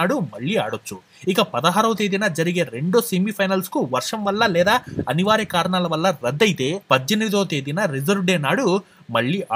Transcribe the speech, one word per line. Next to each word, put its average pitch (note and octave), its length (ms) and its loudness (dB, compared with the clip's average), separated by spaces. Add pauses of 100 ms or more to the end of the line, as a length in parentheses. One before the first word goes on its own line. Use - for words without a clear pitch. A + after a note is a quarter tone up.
నాడు A#3+ 180 2 (160)
మళ్లీ C3+ 300 -2
ఆడొచ్చు. G#2+ 340 -8 (360)
ఇక A#3 60 2 (160)
పదహారవ F#3+ 460 2
తేదీన G3+ 240 0 (140)
జరిగే F3 240 0 (120)
రెండో F3+ 240 2 (120)
సెమీఫైనల్స్ F#3+ 640 0
కు C#4 60 0 (140)
వర్షం G#3+ 340 -4
వల్ల G#3+ 140 2 (120)
లేదా F#3+ 200 4 (360)
అనివార్య G#3 440 2
కారణాల F3+ 380 0
వల్ల E3 140 2 (180)
రద్దయితే D3 440 0 (220)
పద్దెనిమిదవ G3+ 580 0
తేదీన C#3+ 300 -4 (140)
రిజర్వ్ F3 340 0
డే F#3 60 4 (100)
నాడు F#3+ 200 2 (500)
మళ్లీ B2 240 2 (180)